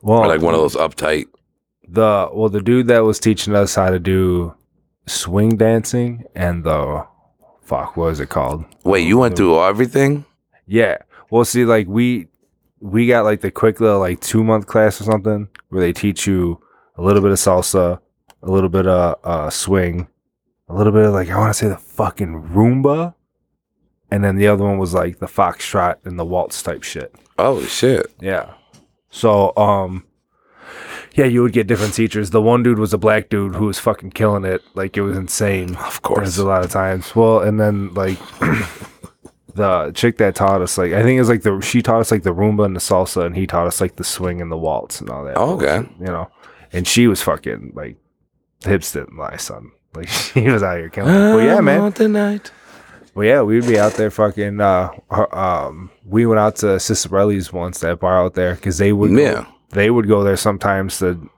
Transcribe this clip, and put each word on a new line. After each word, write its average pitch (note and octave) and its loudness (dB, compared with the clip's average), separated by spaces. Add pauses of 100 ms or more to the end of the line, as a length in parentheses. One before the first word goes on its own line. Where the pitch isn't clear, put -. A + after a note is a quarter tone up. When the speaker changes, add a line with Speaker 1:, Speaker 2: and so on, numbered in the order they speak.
Speaker 1:
Well, A2 4
Speaker 2:
Or, G#2+ 4
like, D#2+ 2
one E2 2
of D#2+ 4
those C#2+ 2
uptight D2+ -2 (680)
Speaker 1:
The, G#2 2
well, A2 0
the G#2 -2
dude A#2+ 2
that A#2 6
was G#2+ 2
teaching G#2+ 0
us G2+ 2
how F#2 2
to F#2 0
do F2+ 0 (520)
swing G#2+ 0
dancing A#2 0 (100)
and F2 -4
the, D2+ -4 (560)
fuck, - -8
what E2 -2
is D2 -6
it C#2 -8
called? D2+ -4 (200)
Speaker 2:
Wait, F2+ 2
you G#2 4
went A#2 2
Speaker 1:
The G2+ 2
Speaker 2:
through E2+ 4
everything? C#3 0 (420)
Speaker 1:
Yeah. G#2+ 0 (320)
Well, A#2 4
see, B2 0
like, A2+ 2
we, A2+ -2 (520)
we G#2+ 0
got, A#2+ 4
like, G#2+ 0
the G2 -2
quick A2 0
little, G#2+ 4
like, F2+ -2
two-month A2 0
class A2 0
or G#2 -12
something G#2 -2 (200)
where F#2 -4
they F2 2
teach G2+ -4
you F2+ 0 (360)
a E2+ -10
little G2 4
bit G2+ 4
of F#2+ 0
salsa, F2+ 2 (420)
a F2+ -6
little F#2+ 2
bit F#2 0
of, F2+ 2
uh, D#2+ -4
swing, F2 -2 (600)
a E2+ -14
little G#2 2
bit G#2+ 6
of, G#2 4
like, F#2 -2
I F2+ -4
wanna G#2+ 0
say A2 -2
the F#2+ -4
fucking D#2+ -8
Roomba, C3+ 2 (960)
and G2+ 0
then F#2+ 0
the G2+ 4
other G2+ 2
one G2+ 0
was, F2+ -4
like, F2 -2
the F#2 -10
foxtrot F2 -2
and F2+ -12
the E2+ -6
waltz F2 -4
type - -8
shit. - -14 (240)
Speaker 2:
Oh, A2 2
shit. A#2+ 0
Speaker 1:
Yeah. F#2 -6 (580)
So, G2+ 2
um, G2 0 (1120)
yeah, C#3+ 4
you A#2+ 2
would A#2 2
get A2 2
different G#2 -2
teachers. G#2+ -2
The G#2+ 2
one B2 4
dude A#2+ 4
was G#2 -2
a G#2 0
black G#2+ 2
dude G2+ -2
who G#2 -2
was G2 -4
fucking G2+ -4
killing G#2 0
it. F#2 -4 (120)
Like, G2 -6
it G2+ -2
was G2 -2
insane. F#2 -4
Speaker 2:
Of - -12
course. - -2
Speaker 1:
There's F#2+ -6
a G2+ 0
lot F#2 0
of F2 -6
times. F#2+ -4
Well, A2+ 4
and G#2 0
then, G2+ -2
like, F#2+ -4 (220)
<clears throat> - -10
the F2+ -2
chick A#2 0
that G2 2
taught G2 2
us, F2+ -4
like, F2+ 0
I G2+ 2
think B2+ 4
it C3 2
was, A#2+ 4
like, A#2 2
the, G2 0
she A#2+ 0
taught A#2 2
us, G#2 0
like, G#2 0
the F2+ -2
Roomba G#2 0
and F#2+ -2
the F2+ -8
salsa, F#2 0
and F2 -6
he F#2+ -2
taught F2 -2
us, - -4
like, F#2 -4
the F#2 -10
swing F2+ -6
and E2+ -10
the D#2+ -8
waltz D#2+ -6
and - -14
all C#2 -12
that C2+ -8
Speaker 2:
Oh, A#2+ 0
okay. D2+ 0
Speaker 1:
bullshit, B2+ -8 (100)
you F2+ -10
know? F2+ -8 (440)
And F2+ -4
she A#2+ 4
was G2+ 2
fucking, B1+ -6
like, C#2+ -14 (680)
hips G2 0
didn't - -10
lie, - -12
son. - -14 (240)
Like, F2 -14
<laughs> - -
she - -2
was A2+ 2
out F2+ -4
here E2 -10
killing A2+ 0
it. G#3 6
But A3 4
yeah, A3 4
man. - 4
Speaker 2:
I'm G3+ 2
on G#3 -2
tonight. G#3 -2 (640)
Speaker 1:
Well, G2+ -4
yeah, C3+ 4
we'd A2+ 2
be A2+ 4
out G#2 2
there G#2+ 0
fucking, G#2 -2
uh, F#2 2 (240)
her, G#2+ 0
um, F2 -4 (140)
we A2 2
went A2 4
out G#2 2
to - -2 (140)
Cicerelli's G2 0
once, F2+ -8
that E2+ -4
bar F#2 2
out F#2 -4
there, F2+ 0
'cause F2+ -4
they G2+ 4
would G2+ 2
Speaker 2:
Yeah. C3 4
Speaker 1:
go, - -14 (240)
they G2+ 2
would A#2 2
go G2+ 4
there G2 2
sometimes G2 -2
to F2 -4